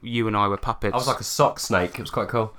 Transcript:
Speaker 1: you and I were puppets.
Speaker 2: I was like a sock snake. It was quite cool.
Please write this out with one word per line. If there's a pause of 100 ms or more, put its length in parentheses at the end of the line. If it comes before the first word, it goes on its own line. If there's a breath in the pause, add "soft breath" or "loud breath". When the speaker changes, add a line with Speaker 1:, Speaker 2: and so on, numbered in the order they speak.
Speaker 1:
you
and
I
were
puppets.
Speaker 2:
I
was
like
a
sock
snake.
It
was
quite
cool.